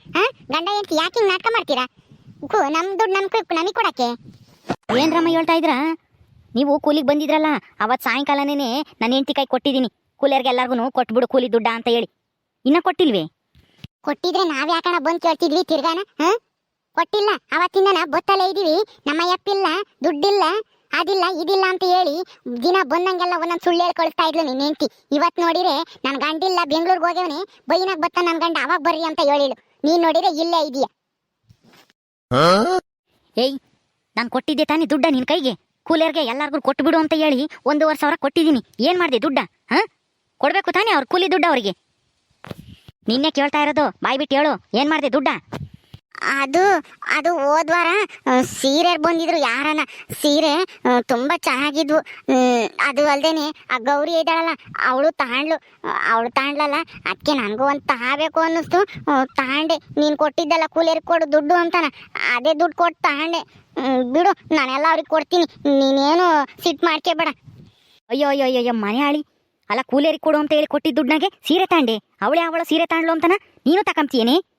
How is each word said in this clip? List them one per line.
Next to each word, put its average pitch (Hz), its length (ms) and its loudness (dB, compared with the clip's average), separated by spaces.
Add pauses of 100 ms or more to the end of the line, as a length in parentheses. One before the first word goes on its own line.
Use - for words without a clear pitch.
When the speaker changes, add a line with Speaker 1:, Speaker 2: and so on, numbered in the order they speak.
(160)
Speaker 1:
ಹಾ? 392 120 2 (240)
ಗಂಡ 339 220 -2
ಹೆಂಡ್ತಿ 403 220 -4
ಯಾಕೆ 349 240 0
ಹಿಂಗ್ 392 120 4
ನಾಟಕ 370 200 -2
ಮಾಡ್ತೀರಾ? 277 360 -2 (520)
ಗು-, 294 340 0
ನಮ್ 359 260 -2
ದುಡ್ಡು 403 140 0
ನಮ್ 392 160 0
ಕೈ-, 370 260 -4
ನಮಿಗ್ 349 200 -2
ಕೊಡಕ್ಕೆ. 330 320 0 (920)
Speaker 2:
ಏನ್ರಮ್ಮ 330 280 2
ಹೇಳ್ತಾ 330 260 0
ಇದ್ರಾ? 320 440 0 (580)
ನೀವು 285 240 2
ಕೂಲಿಗ್ 294 280 0
ಬಂದಿದ್ರಲ್ಲ, 302 380 0 (340)
ಅವತ್ 226 220 -2
ಸಾಯಂಕಾಲನೇನೆ 285 800 -2
ನನ್ 240 320 -4
ಹೆಂಡ್ತಿ 269 200 0
ಕೈ 277 120 0
ಕೊಟ್ಟಿದೀನಿ, 254 440 0 (260)
"ಕೂಲಿಯರ್ಗೆ 269 340 0
ಎಲ್ಲಾರ್ಗೂನು 254 420 -2
ಕೊಟ್ಬಿಡು 247 360 0
ಕೂಲಿ 247 260 0
ದುಡ್ಡ" 233 180 2
ಅಂತ 226 160 -6
ಹೇಳಿ. 233 220 2 (560)
ಇನ್ನ 285 160 4
ಕೊಟ್ಟಿಲ್ವೇ? 254 460 0 (760)
Speaker 1:
ಕೊಟ್ಟಿದ್ರೆ 370 420 -2
ನಾವ್ 302 260 -2
ಯಾಕಣ 349 300 0
ಬಂದ್ 320 220 -2
ಕೇಳ್ತಿದ್ವಿ 330 420 0
ತಿರ್ಗಾನ? 320 360 0 (200)
ಹಾ? 359 180 2 (540)
ಕೊಟ್ಟಿಲ್ಲ. 403 380 0 (220)
ಅವತ್ತಿಂದ 359 400 0
ನಾ 349 140 0
ಬತ್ತಲೇ 370 460 0
ಇದೀವಿ. 359 320 0 (240)
ನಮ್ಮ 302 140 -2 (120)
ಯಪ್ಪಿಲ್ಲ, 392 320 -2 (380)
ದುಡ್ಡಿಲ್ಲ, 339 400 0 (560)
ಅದಿಲ್ಲ, 359 240 2 (180)
ಇದಿಲ್ಲ 381 260 0
ಅಂತ 370 160 -2
ಹೇಳಿ 359 400 0 (400)
ದಿನ 359 200 2
ಬಂದಂಗೆಲ್ಲ 359 540 -2
ಒಂದೊಂದ್ 339 240 -4
ಸುಳ್ಳು 349 220 0
ಹೇಳಿ 349 100 0
ಕಳಿಸ್ತಾ 330 360 -2
ಇದ್ಲು 320 140 -2
ನಿನ್ 262 180 -4
ಹೆಂಡ್ತಿ. 302 240 -2 (260)
ಇವತ್ 320 280 0
ನೋಡಿದ್ರೆ 330 440 0 (220)
ನನ್ 277 120 -4
ಗಂಡಿಲ್ಲ, 320 480 -2
ಬೆಂಗ್ಳೂರ್ಗ್ 330 380 0
ಹೋಗ್ಯವನೆ, 349 400 -2 (260)
ಬೈನಾಗ್ 370 300 0
ಬತ್ತ 330 220 -4
ನನ್ 330 180 0
ಗಂಡ, 330 240 -2
ಅವಾಗ್ 311 200 -2
ಬರ್ರಿ 330 200 0
ಅಂತ 320 160 -4
ಹೇಳಿಳು. 285 340 2 (300)
ನೀನ್ 339 200 2
ನೋಡಿದ್ರೆ 330 380 2
ಇಲ್ಲೇ 330 260 0
ಇದೀಯ. 269 160 -4 (2500)
Speaker 2:
ಏಯ್, 262 220 -2 (580)
ನಾನ್ 233 120 -4
ಕೊಟ್ಟಿದ್ದೆ 294 360 -2
ತಾನೇ 311 200 0
ದುಡ್ಡ 277 240 0
ನಿನ್ 254 160 0
ಕೈಗೆ? 277 300 -2 (280)
ಕೂಲಿಯರ್ಗೆ 320 360 0
ಎಲ್ಲಾರ್ಗೂ 277 420 -4
ಕೊಟ್ಬಿಡು 285 360 0
ಅಂತ 311 160 0
ಹೇಳಿ 302 340 0 (180)
ಒಂದೂವರೆ 302 320 2
ಸಾವಿರ 302 220 0
ಕೊಟ್ಟಿದೀನಿ. 302 460 0 (140)
ಏನ್ 339 200 2
ಮಾಡ್ದೆ 269 220 0
ದುಡ್ಡ? 262 180 0 (300)
ಹಾ? 370 160 2 (520)
ಕೊಡ್ಬೇಕು 339 340 0
ತಾನೇ 427 200 0
ಅವ್ರ 277 140 0
ಕೂಲಿ 359 260 0
ದುಡ್ಡ 359 160 2
ಅವ್ರಿಗೆ? 233 400 -2 (1200)
ನಿನ್ನೆ 269 240 0
ಕೇಳ್ತಾ 285 320 0
ಇರೋದು, 294 260 0
ಬಾಯ್ 254 300 -4
ಬಿಟ್ಟು 277 160 -2
ಹೇಳು, 277 420 0
ಏನ್ 285 120 2
ಮಾಡ್ದೆ 285 240 0
ದುಡ್ಡ? 294 140 0 (1120)
Speaker 1:
ಅದು, 349 360 2 (400)
ಅದು 311 160 0
ಹೋದ್ 302 380 2
ವಾರ, 339 160 2 (420)
ಆ, 254 120 4
ಸೀರೆ 320 560 0
ಬಂದಿದ್ರು 330 400 0
ಯಾರನ, 285 420 0 (420)
ಸೀರೆ, 302 420 2
ಆ, 247 380 0
ತುಂಬಾ 269 360 -2
ಚೆನ್ನಾಗಿದ್ವು. 294 600 0
ಹ್ಮ್, 247 720 0 (180)
ಅದು 285 200 2
ಅಲ್ದೇನೆ 302 680 0
ಆ 254 40 0
ಗೌರಿ 285 420 0
ಇದ್ದಾಳಲ್ಲ, 330 300 0 (380)
ಅವಳು 269 240 2
ತಗೊಂಡ್ಲು, 277 440 -2
ಆ, - 580 -4
ಅವಳು 233 160 0
ತಗೊಂಡ್ಲಲ್ಲ, 285 440 -2 (360)
ಅದ್ಕೆ 285 240 -2
ನನ್ಗೂ 220 300 -2
ಒಂದ್ 285 180 0
ತಗೋಬೇಕು 285 580 -2
ಅನ್ನಿಸ್ತು, 330 420 0 (300)
ಆ, 269 140 2
ತಗೊಂಡೆ. 285 520 -2
ನೀನ್ 302 400 -2
ಕೊಟ್ಟಿದ್ದಲ್ಲ 320 500 0
ಕೂಲಿಯರ್ 320 340 0
ಕೊಡು 320 300 2
ದುಡ್ಡು 302 240 4
ಅಂತಾನ, 339 300 2 (500)
ಅದೇ 269 240 2
ದುಡ್ಡು 330 180 0
ಕೊಟ್ಟು 339 240 0
ತಗೊಂಡೆ. 320 360 -2 (440)
ಹ್ಮ್, 254 320 0
ಬಿಡು, 339 420 2
ನಾನೆಲ್ಲ 277 340 0
ಅವ್ರಿಗೆ 311 200 0
ಕೊಡ್ತೀನಿ, 320 340 0 (360)
ನೀನೇನು 285 640 2 (180)
ಸಿಟ್ 330 200 -2
ಮಾಡ್ಕೋಬೇಡ. 320 440 -2 (800)
Speaker 2:
ಅಯ್ಯೋ, 277 200 0
ಅಯ್ಯೋ, 277 160 0
ಅಯ್ಯೋ, 254 140 0
ಅಯ್ಯೋ, 240 140 0
ಮನೆ 220 260 -2
ಆಳಿ, 294 260 0 (440)
ಅಲ್ಲ, 226 160 0
ಕೂಲೇರಿ 302 320 0
ಕೊಡು 311 200 0
ಅಂತ 302 160 -2
ಹೇಳಿ 302 140 2
ಕೊಟ್ಟಿದ್ದ 294 300 -2
ದುಡ್ನಾಗೆ 302 320 0 (180)
ಸೀರೆ 370 180 2
ತಾಂಡೆ, 262 300 2 (260)
ಅವಳೇ 330 200 0
ಅವಳ 330 220 -4
ಸೀರೆ 330 220 0
ತಾಂಡ್ಲು 330 260 0
ಅಂತನ 330 260 2 (280)
ನೀನು 370 180 4
ತಕಂತೀಯೇನೆ? 269 520 0 (240)